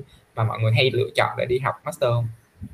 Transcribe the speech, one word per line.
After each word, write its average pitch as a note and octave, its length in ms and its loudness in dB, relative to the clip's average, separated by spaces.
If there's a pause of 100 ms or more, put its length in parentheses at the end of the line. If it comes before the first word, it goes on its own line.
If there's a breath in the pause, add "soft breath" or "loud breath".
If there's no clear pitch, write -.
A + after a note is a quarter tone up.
(340 soft breath)
mà A2+ 100 0
mọi G#2 160 -2
người A2 120 2
hay C3 180 4
lựa - 260 0
chọn - 220 0
để - 80 0
đi B2+ 120 0
học C3 160 -2 (100)
master C#3 260 -2
không? A#2 180 0 (460)